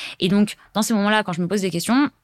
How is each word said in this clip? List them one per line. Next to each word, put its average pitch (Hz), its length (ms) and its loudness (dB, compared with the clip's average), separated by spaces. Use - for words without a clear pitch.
Et 190 80 0
donc, 202 280 2
dans 208 80 0
ces 233 120 0
moments-là, 208 300 2
quand 185 80 -6
je 165 100 -4
me 170 60 -2
pose 196 140 -2
des 190 80 -2
questions, 226 400 0